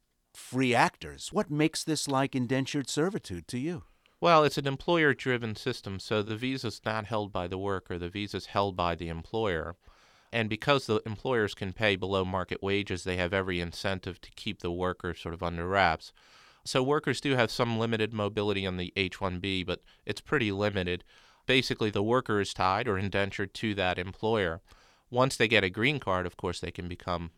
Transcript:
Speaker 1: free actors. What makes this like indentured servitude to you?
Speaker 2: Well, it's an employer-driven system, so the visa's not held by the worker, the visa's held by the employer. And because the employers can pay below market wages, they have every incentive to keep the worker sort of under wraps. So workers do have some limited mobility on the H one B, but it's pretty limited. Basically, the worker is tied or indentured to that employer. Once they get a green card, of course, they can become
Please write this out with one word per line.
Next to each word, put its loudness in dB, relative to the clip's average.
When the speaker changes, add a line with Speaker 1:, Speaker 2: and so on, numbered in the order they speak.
Speaker 1:
free 0
actors. 0
What -2
makes 2
this -2
like 2
indentured 0
servitude -2
to -4
you? -6
Speaker 2:
Well, 8
it's 4
an 0
employer-driven 2
system, -4
so 0
the -4
visa's -6
not -2
held -4
by -2
the -4
worker, -4
the -6
visa's -6
held 0
by 0
the -6
employer. -4
And 0
because 2
the 2
employers 0
can -8
pay 2
below 0
market -4
wages, 0
they -2
have 0
every 0
incentive -6
to -20
keep -10
the -4
worker -2
sort -10
of -10
under -4
wraps. 4
So 2
workers 2
do 2
have 4
some 0
limited 0
mobility 0
on -2
the -4
H -2
one -2
B, -2
but -4
it's -6
pretty 0
limited. -2
Basically, 2
the 0
worker 2
is -2
tied 2
or 2
indentured -2
to -2
that 0
employer. 0
Once 2
they 4
get 6
a 2
green 0
card, 0
of -8
course, -4
they -8
can -10
become -6